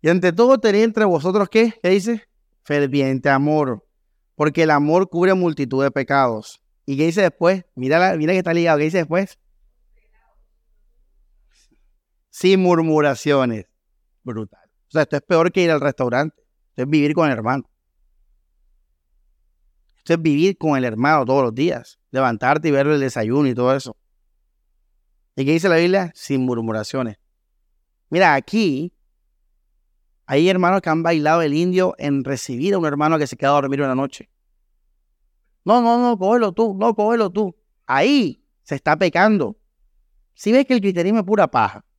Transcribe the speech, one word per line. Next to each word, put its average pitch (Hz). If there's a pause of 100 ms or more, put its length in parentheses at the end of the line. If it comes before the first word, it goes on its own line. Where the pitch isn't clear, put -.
"Y 156
ante 180
todo 233
tened 214
entre 214
vosotros", 185
¿qué? 226
¿Qué 175
dice? 208 (360)
"Ferviente 139
amor, 139 (500)
porque 151
el 160
amor 156
cubre 185
multitud 143
de 139
pecados". 127 (240)
¿Y 139
qué 151
dice 170
después? 180 (100)
Mira 135
la, 185
mira 156
que 190
está 175
ligado, 170
¿qué 147
dice 170
después? 170 (3000)
"Sin 190
murmuraciones". 147 (580)
Brutal. 110 (180)
O -
sea, 156
esto 147
es 139
peor 170
que 185
ir 165
al 147
restaurante. 135 (280)
Esto -
es 139
vivir 147
con 160
el 139
hermano. 117 (2250)
Esto -
es 170
vivir 160
con 151
el 127
hermano 127
todos 135
los 117
días. 135 (100)
Levantarte 131
y -
verle 143
el 143
desayuno 131
y 123
todo 123
eso. 123 (1400)
¿Y 135
qué 143
dice 165
la 170
Biblia? 175
"Sin 135
murmuraciones". 113 (920)
Mira, 170
aquí 160 (1300)
hay 151
hermanos 185
que -
han 160
bailado 165
el 147
indio 180
en 139
recibir 135
a 190
un 165
hermano 151
que 143
se 127
queda 139
a 143
dormir 139
una 135
noche. 135 (1300)
"No, 233
no, 233
no, 240
cógelo 208
tú, 208
no, 220
cógelo 220
tú". 185 (300)
Ahí 185 (200)
se -
está 151
pecando. 180 (800)
¿Sí -
ves 262
que 262
el 233
cristianismo 190
es 190
pura 202
paja? 208 (140)